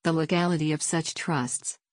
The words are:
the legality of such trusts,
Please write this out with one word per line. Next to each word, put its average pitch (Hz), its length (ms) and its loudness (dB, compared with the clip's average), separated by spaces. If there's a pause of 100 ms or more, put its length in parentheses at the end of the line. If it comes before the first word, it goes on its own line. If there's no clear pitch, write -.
the 165 100 4
legality 160 580 2
of 151 100 -2
such - 320 -2
trusts, - 640 -4 (160)